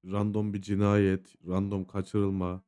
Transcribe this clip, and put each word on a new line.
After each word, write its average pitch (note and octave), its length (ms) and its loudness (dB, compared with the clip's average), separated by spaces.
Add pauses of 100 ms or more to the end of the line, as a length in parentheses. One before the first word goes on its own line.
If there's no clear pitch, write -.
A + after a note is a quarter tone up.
Random G2+ 500 -2
bir G2+ 80 -6
cinayet, G2+ 720 2 (100)
random G2 380 -2
kaçırılma. F#2+ 840 -2